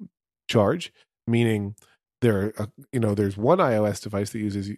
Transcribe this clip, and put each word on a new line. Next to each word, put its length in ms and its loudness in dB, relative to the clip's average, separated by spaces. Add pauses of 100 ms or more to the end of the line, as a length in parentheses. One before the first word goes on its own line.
(480)
charge. 440 2 (340)
Meaning, 480 0 (460)
there 180 4
are, 240 -2
uh, 40 -6 (260)
you 80 -2
know, 140 2
there's 220 0
one 240 2
I 160 2
O 80 2
S 140 -2
device 320 -6
that 80 -10
uses 400 -4